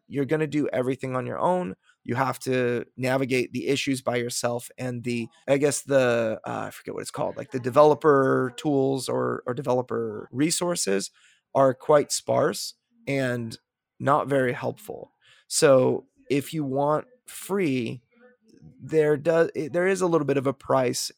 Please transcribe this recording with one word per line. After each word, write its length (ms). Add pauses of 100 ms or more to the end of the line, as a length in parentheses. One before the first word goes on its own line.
you're 180
gonna 220
do 260
everything 440
on 100
your 140
own. 340 (300)
You 100
have 260
to 440 (120)
navigate 560
the 140
issues 340
by 160
yourself, 600
and 240
the, 260 (200)
I 100
guess 240
the, 640
uh, 220
I 20
forget 240
what 60
it's 100
called, 260
like, 140
the 100
developer 960
tools 520
or, 360
or 100
developer 760
resources 800 (420)
are 220
quite 380
sparse 640 (320)
and 520 (400)
not 300
very 240
helpful. 600 (360)
So 580 (240)
if 240
you 100
want 420 (200)
free, 760 (760)
there 360
does, 380
it, 180
there 160
is 120
a 60
little 200
bit 100
of 100
a 60
price 640